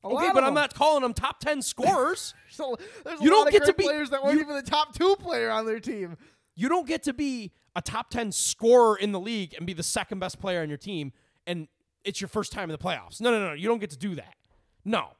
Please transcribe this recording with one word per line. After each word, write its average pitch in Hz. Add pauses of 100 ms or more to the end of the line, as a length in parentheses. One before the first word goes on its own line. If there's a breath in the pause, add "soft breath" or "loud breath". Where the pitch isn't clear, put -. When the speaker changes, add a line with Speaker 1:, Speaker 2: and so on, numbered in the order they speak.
Speaker 1:
A -
Speaker 2:
Okay, 214
Speaker 1:
lot 359
Speaker 2:
but -
Speaker 1:
of 269
Speaker 2:
I'm 277
Speaker 1:
them. -
Speaker 2:
not 294
calling 294
them 247
top -
ten 294
scorers. 320 (100)
Speaker 1:
<laughs> -
So, - (280 loud breath)
there's 311
a -
Speaker 2:
You 311
Speaker 1:
lot 392
Speaker 2:
don't 427
Speaker 1:
of -
Speaker 2:
get 403
to 392
Speaker 1:
great -
Speaker 2:
be, 392
Speaker 1:
players 302
that 269
weren't 285
Speaker 2:
you 311
Speaker 1:
even 294
the 277
top 302
two 381
player 240
on 220
their 220
team. 185 (400 soft breath)
Speaker 2:
You 220
don't 339
get 320
to 285
be 247 (240)
a 175
top -
ten 226
scorer 226
in 202
the 190
league 202
and 170
be 180
the 160
second 196
best 185
player 180
on 151
your 147
team, 156 (340)
and 170 (360)
it's -
your 196
first 214
time 185
in -
the 151
playoffs. 131
No, 233
no, 208
no, 156
you 160
don't 233
get 196
to 143
do 180
that. 120 (520)
No. 190 (120)